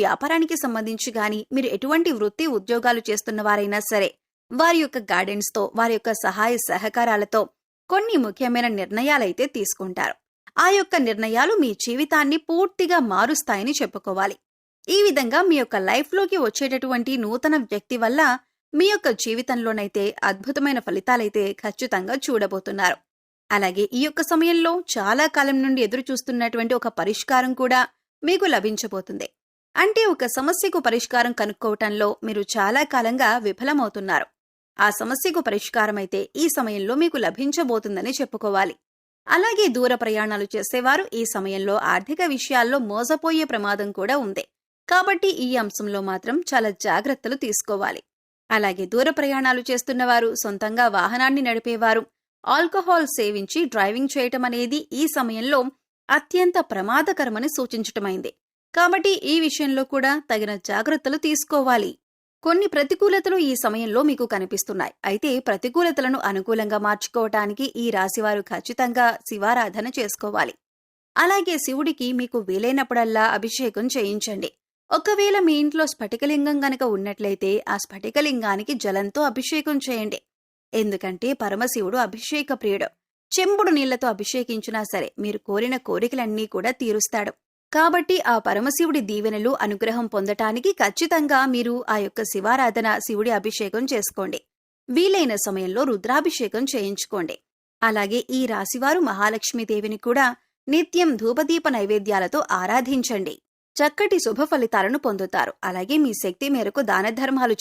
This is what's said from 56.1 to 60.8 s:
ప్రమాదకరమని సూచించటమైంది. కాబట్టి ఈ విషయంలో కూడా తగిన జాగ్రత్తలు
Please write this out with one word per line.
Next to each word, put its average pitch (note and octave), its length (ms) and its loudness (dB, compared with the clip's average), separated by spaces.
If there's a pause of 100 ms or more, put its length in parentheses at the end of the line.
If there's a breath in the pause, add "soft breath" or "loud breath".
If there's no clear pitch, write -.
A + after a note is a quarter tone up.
ప్రమాదకరమని B3 840 -2
సూచించటమైంది. A3 760 -4 (420)
కాబట్టి F4 380 4 (120)
ఈ D4 160 2
విషయంలో C#4 440 0
కూడా C4+ 280 0 (180)
తగిన G#3+ 240 -2 (160)
జాగ్రత్తలు G#3+ 480 0